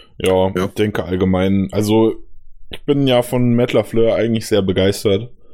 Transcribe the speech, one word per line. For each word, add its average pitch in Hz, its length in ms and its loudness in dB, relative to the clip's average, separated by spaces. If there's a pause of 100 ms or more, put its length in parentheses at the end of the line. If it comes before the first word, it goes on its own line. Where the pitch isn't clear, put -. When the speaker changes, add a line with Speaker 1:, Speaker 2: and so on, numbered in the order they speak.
(180)
Speaker 1:
Ja, 92 360 2
Speaker 2:
Ja. 92 120 -2
Speaker 1:
ich 104 60 -8
denke 104 320 -2
allgemein, 92 680 0
also 107 440 2 (520)
ich - 160 -12
bin 139 220 0
ja 123 160 4
von 123 320 0
Matt 120 180 0
LaFleur 113 420 2
eigentlich 110 320 -2
sehr 104 140 2
begeistert, 98 720 0 (220)